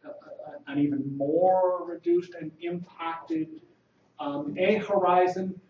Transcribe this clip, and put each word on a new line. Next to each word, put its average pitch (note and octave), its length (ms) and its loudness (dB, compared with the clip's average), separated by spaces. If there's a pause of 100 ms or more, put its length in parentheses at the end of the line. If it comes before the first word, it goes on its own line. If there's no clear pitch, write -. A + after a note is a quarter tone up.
a, - 40 -16
a, - 640 -14
an C#3+ 80 0
even C#3 360 -2
more F3+ 680 2
reduced E3+ 480 0
and D4+ 160 -10 (100)
impacted, E3 880 -6 (720)
um, C#3+ 380 -4
A G3 200 4
horizon. F#3 800 2 (120)